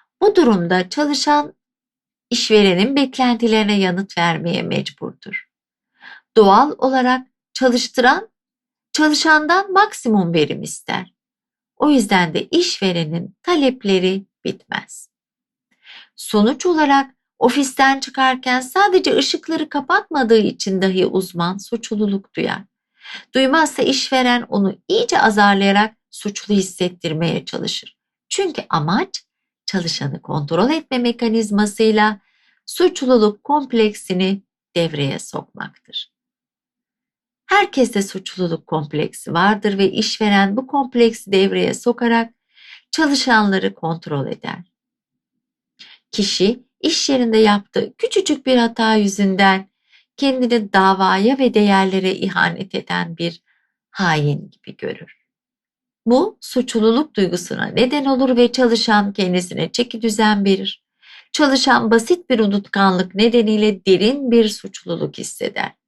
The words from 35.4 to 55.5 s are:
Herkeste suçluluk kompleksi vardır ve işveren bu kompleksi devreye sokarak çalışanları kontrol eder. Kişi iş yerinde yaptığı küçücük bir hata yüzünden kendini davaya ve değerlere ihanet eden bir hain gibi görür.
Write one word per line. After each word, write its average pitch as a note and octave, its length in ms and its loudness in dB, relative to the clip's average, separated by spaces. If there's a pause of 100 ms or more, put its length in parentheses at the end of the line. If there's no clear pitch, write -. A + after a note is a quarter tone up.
Herkeste F4+ 560 0
suçluluk F#3 680 -8
kompleksi D3+ 640 -6
vardır G3+ 440 0
ve G3 140 2
işveren G3+ 680 0
bu C4 100 -6
kompleksi A#3+ 640 0
devreye F#3+ 420 0
sokarak A#3 600 -2 (580)
çalışanları A3 840 0
kontrol D#3+ 520 -6
eder. - 320 -10 (1500)
Kişi G3+ 520 -2 (180)
iş - 280 -2
yerinde A#3+ 280 2
yaptığı G#3 600 0
küçücük F#4+ 480 -2
bir B3+ 120 2
hata A3+ 380 0
yüzünden G3 720 2 (480)
kendini B3 560 0
davaya F#3+ 640 2
ve A#3+ 140 2
değerlere F#3+ 640 2
ihanet F3 600 -4
eden F3 420 -8
bir E3+ 240 -8 (500)
hain D3+ 580 -2
gibi - 280 -20
görür. - 480 -14 (800)